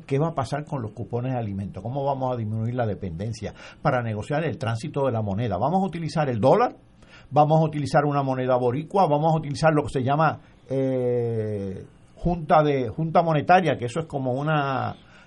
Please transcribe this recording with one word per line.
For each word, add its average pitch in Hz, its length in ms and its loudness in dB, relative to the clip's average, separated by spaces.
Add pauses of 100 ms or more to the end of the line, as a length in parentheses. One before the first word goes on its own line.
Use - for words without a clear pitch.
qué 139 140 0
va 165 80 2
a 160 60 -6
pasar 143 300 -4
con 147 160 -6
los 107 120 -8
cupones 120 400 -6
de 127 60 -2
alimentos, 98 440 -6
cómo 135 220 -4
vamos 131 280 -2
a 123 40 -4
disminuir 110 380 -4
la 123 120 -2
dependencia, 98 680 -6 (300)
para 127 180 0
negociar 117 440 -4
el 127 120 -4
tránsito 135 480 -4
de 131 80 0
la 113 80 0
moneda. 104 380 -2
¿Vamos 160 240 0
a 196 40 0
utilizar 160 440 -2
el 117 100 -2
dólar? 180 360 4 (540)
¿Vamos 147 300 6
a 160 40 4
utilizar 151 400 2
una 143 180 2
moneda 127 340 2
boricua? 156 520 2
¿Vamos 151 260 2
a - 20 2
utilizar 151 380 2
lo 151 80 4
que 110 80 -6
se 131 140 -2
llama, 143 360 2 (300)
eh, 117 1120 -2 (300)
junta 170 480 2
de, 139 260 0
junta 165 340 2
monetaria, 160 540 4
que 117 100 -4
eso 120 140 -6
es 156 60 -6
como 131 260 -4
una, 135 600 -2 (320)